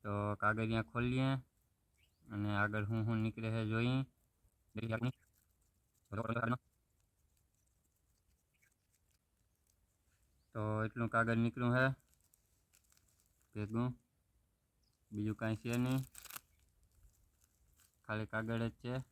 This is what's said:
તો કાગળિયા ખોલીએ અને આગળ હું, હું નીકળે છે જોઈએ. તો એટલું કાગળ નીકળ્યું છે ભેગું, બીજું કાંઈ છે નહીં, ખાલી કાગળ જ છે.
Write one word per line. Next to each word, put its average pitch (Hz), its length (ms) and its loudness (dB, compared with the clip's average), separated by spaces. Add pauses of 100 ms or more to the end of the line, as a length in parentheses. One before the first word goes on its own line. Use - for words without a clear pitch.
તો 104 100 -4 (300)
કાગળિયા 110 500 2
ખોલીએ 127 360 0 (1040)
અને 104 160 0 (120)
આગળ 104 260 0
હું, 113 180 0
હું 113 180 0
નીકળે 110 300 -4
છે 113 80 0 (100)
જોઈએ. 120 240 2 (4000)
તો 110 80 -2 (240)
એટલું 113 280 -2
કાગળ 113 300 4
નીકળ્યું 120 320 2
છે 131 100 4 (1700)
ભેગું, 110 340 -2 (1200)
બીજું 104 280 -4
કાંઈ 110 220 -4
છે 117 100 -4 (120)
નહીં, 131 200 0 (2000)
ખાલી 107 300 -4
કાગળ 113 340 0
જ - 140 -8
છે. 123 120 -4 (180)